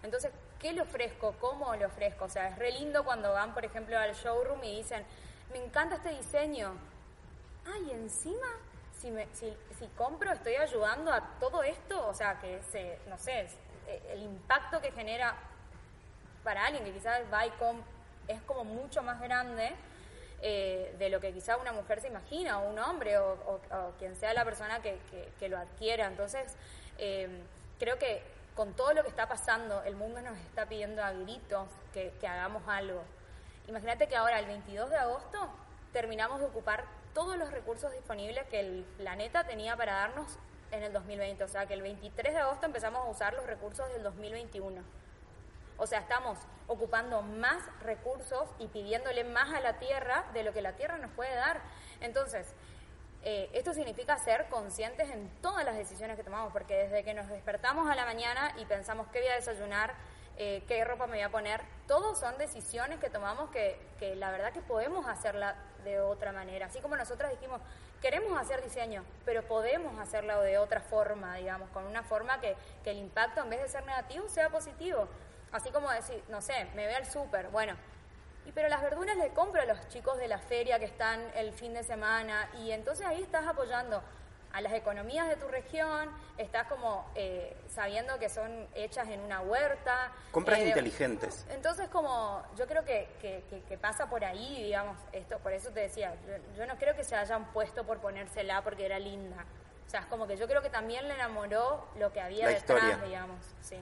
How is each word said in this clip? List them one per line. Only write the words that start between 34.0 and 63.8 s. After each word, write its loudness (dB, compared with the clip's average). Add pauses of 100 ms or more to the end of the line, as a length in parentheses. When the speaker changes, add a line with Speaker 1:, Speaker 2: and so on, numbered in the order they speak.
Speaker 1:
que 0
ahora, 6
el -2
veintidós -4
de 4
agosto, 0 (420)
terminamos 0
de 2
ocupar 0 (280)
todos 0
los 0
recursos -4
disponibles -4
que 0
el -2 (120)
planeta 0
tenía -2
para 2
darnos 0 (340)
en -4
el -4
dos 0
mil -6
veinte. -2
O -2
sea, 0
que -4
el -4
veintitrés -2
de 4
agosto 2
empezamos 0
a 0
usar 0
los -4
recursos -4
del -4
dos -4
mil -8
veintiuno. -8 (960)
O 2
sea, 2
estamos 0 (300)
ocupando 2
más 2 (180)
recursos -2 (100)
y -6
pidiéndole 0
más 2
a 2
la 2
tierra 2
de 0
lo 0
que 0
la -2
tierra -2
nos -8
puede -2
dar. 2 (400)
Entonces, 0 (720)
eh, 0
esto 2
significa 2
ser 4
conscientes 0
en -6 (120)
todas 2
las 2
decisiones -6
que -8
tomamos, -4
porque 0
desde 4
que -4
nos -4
despertamos 2
a 6
la 2
mañana 0
y -8
pensamos 0
qué 0
voy 4
a 6
desayunar, 0 (440)
eh, 0
qué 6
ropa 0
me -2
voy 2
a 2
poner, 0 (260)
todo 6
son 0
decisiones -4
que 0
tomamos -2
que, 2 (220)